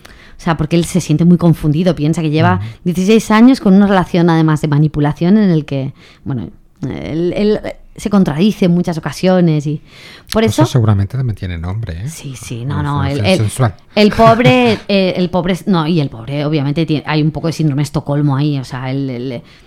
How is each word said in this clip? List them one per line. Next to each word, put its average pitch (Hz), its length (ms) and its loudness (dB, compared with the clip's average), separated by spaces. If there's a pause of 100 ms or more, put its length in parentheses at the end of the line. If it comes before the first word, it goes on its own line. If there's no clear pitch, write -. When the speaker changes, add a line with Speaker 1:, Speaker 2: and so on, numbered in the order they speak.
(360)
Speaker 1:
O - 60 -20
sea, 165 160 -2
porque 156 200 -2
él 170 80 0
se - 160 -2
siente 156 240 0
muy 175 120 6
confundido, 165 560 0
piensa 156 300 -2
que 156 80 -2
lleva 165 240 2
Speaker 2:
Ujú. 107 100 -6 (200)
Speaker 1:
dieciséis 185 440 2
años 233 300 6
con 190 160 4
una 202 100 6
relación 180 460 2
además 160 300 2
de 156 80 -2
manipulación 151 680 2
en 208 140 2
el 151 140 0
que, 135 280 -6 (300)
bueno, 113 260 -8 (320)
él, 139 540 -6
él 208 240 0 (380)
se - 120 -8
contradice 190 540 2
en 180 80 4
muchas 175 260 -2
ocasiones 160 680 0
y 151 140 -6 (500)
por 220 140 2
Speaker 2:
Eso 220 160 0
Speaker 1:
eso - 100 2
Speaker 2:
seguramente 107 460 0
también 127 180 -4
tiene 90 220 -8
nombre, 90 480 -8
¿eh? - 20 -10
Speaker 1:
Sí, 143 300 -12
sí, 117 260 -12
no, 143 140 -6
Speaker 2:
Es 147 80 -2
Speaker 1:
no, 143 180 -2
Speaker 2:
sen-, 139 80 -2
Speaker 1:
el, 143 140 -4
el, 185 140 2
Speaker 2:
sensual. 113 360 -2 (200)
Speaker 1:
el 214 180 4
pobre, 233 720 4
Speaker 2:
<laughs> - 40 -12
Speaker 1:
eh, 190 300 0
el 180 120 -2
pobre, 180 360 -2
no, 170 200 0
y 165 140 0
el 139 100 0
pobre 135 360 -8
obviamente 147 400 -2
tiene, 147 200 -2
hay 151 160 -2
un 151 100 0
poco 143 160 -6
de 156 60 -2
síndrome 151 280 -2
de - 20 -2
Estocolmo 143 540 -2
ahí, 147 220 -2
o 127 40 -8
sea, 131 260 -10
él, 135 200 -6
él 123 340 -10 (240)